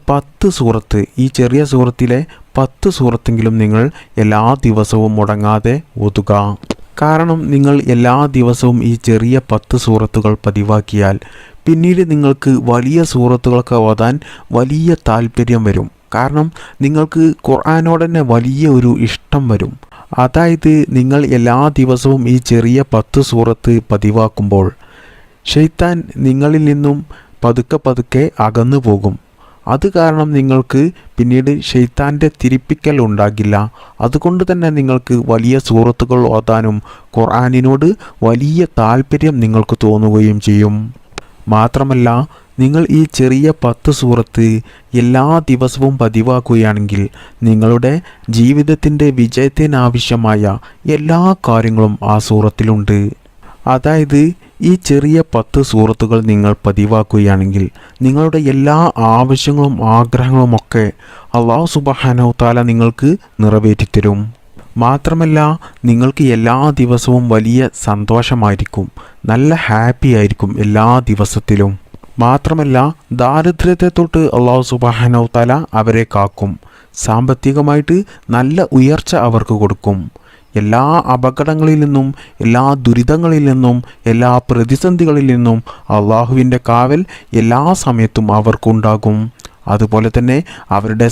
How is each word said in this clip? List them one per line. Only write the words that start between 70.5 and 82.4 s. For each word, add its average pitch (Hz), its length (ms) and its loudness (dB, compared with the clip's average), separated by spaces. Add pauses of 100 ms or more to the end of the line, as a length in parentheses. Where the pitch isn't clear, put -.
എല്ലാ 107 220 2 (240)
ദിവസത്തിലും. 101 600 0 (520)
മാത്രമല്ല, 139 540 0 (460)
ദാരിദ്ര്യത്തെ 170 720 0
തൊട്ട് 165 240 0 (160)
അല്ലാഹു 123 340 2
സുബ്ഹാനഹു 120 640 0
തആല 120 180 2 (280)
അവരെ 113 220 0 (100)
കാക്കും. 101 380 -2 (520)
സാമ്പത്തികമായിട്ട് 139 920 0 (380)
നല്ല 143 320 0 (100)
ഉയർച്ച 139 340 0 (160)
അവർക്ക് 113 340 -2
കൊടുക്കും. 101 380 -2 (600)
എല്ലാ 107 240 0 (300)
അപകടങ്ങളിൽ 151 680 0
നിന്നും, 143 260 0 (360)